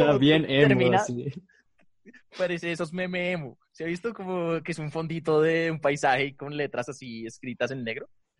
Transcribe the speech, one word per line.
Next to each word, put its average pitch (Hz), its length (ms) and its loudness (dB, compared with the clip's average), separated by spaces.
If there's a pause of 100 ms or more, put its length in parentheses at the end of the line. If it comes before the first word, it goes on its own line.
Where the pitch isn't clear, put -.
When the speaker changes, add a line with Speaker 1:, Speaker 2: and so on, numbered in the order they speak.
Speaker 1:
<laughs> 147 60 6
Como 143 140 4
Speaker 2:
bien 151 280 6
emo, 139 200 6
Speaker 1:
termina-, 131 300 4
Speaker 2:
así. 123 280 -2 (1120)
Speaker 1:
parece 175 320 -2
esos 165 220 -4
meme 180 400 -4
emo. 151 260 -8 (140)
¿Se - 100 -12
ha 160 60 -6
visto 175 260 -6
como 175 480 -4
que - 100 -8
es 156 60 -6
un 151 140 -6
fondito 160 480 0
de 165 300 2
un 160 100 -4
paisaje 139 560 0
con 143 200 -10
letras 135 320 -4
así 120 380 -12
escritas 123 460 -6
en 131 100 -6
negro? 113 260 -8 (320)